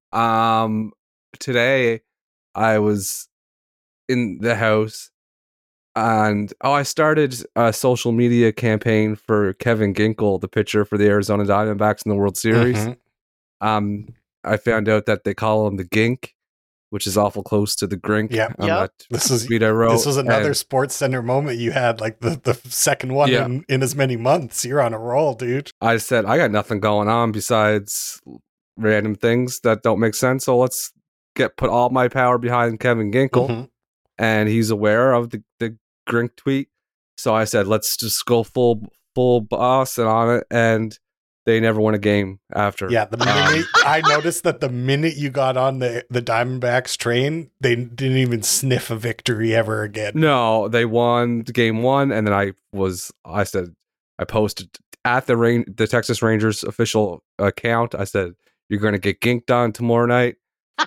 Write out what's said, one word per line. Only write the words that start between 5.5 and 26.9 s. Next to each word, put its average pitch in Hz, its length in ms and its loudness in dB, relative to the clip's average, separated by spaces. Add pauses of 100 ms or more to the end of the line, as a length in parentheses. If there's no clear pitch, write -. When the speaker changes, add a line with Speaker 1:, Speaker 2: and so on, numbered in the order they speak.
Speaker 1:
and, 107 640 0
oh, 135 120 0
I 143 100 0
started 151 520 2 (220)
a 117 160 4
social 123 400 0
media 120 400 4
campaign 107 640 0
for 104 380 0
Kevin 107 400 0
Ginkel, 107 480 0
the 95 60 -6
pitcher 107 360 0
for 104 140 -2
the 104 100 4
Arizona 101 360 2
Diamondbacks 104 600 0
in 107 60 -2
the 101 60 0
World 101 200 0
Series. 120 400 2
Speaker 2:
Mm-hmm. - 880 -10
Speaker 1:
Um, 104 420 -2 (360)
I 107 140 -2
found 110 300 0
out 107 180 2
that 107 180 -2
they 101 100 -2
call 110 320 0
him 98 100 -4
the 95 80 -6
Gink, 110 500 -2 (560)
which 101 160 -8
is 98 120 0
awful 104 240 0
close 104 340 -2
to 104 120 -4
the 98 80 -6
Grink 107 340 -2
Speaker 2:
Yep. 113 300 -2
Speaker 1:
on - 80 0
Speaker 3:
Yep. 165 100 0
Speaker 1:
that - 320 -6
Speaker 2:
This - 200 -2
is, 117 160 -2
Speaker 1:
tweet 113 180 0
I 110 60 4
wrote. 113 200 2
Speaker 2:
this 113 160 2
was 139 120 0
another 113 300 0
Speaker 1:
And 104 80 -2
Speaker 2:
Sports 135 380 -2
Center 131 280 -2
moment 127 360 -2
you 117 140 -2
had, 123 280 0
like, 110 200 -6
the, 127 240 -4
the 120 100 0 (160)
second 131 440 -2
one 143 160 2
Speaker 1:
Yeah. 117 160 2
Speaker 2:
in, 127 220 -6
in 135 140 0
as 127 140 -2
many 135 200 0
months. 127 480 -2
You're 135 180 0
on 120 120 0
a 120 60 -8
roll, 123 340 0
dude. 123 360 -6 (100)
Speaker 1:
I 117 160 2
said, 110 300 0
"I 117 100 2
got 139 160 2
nothing 104 260 -2
going 104 300 0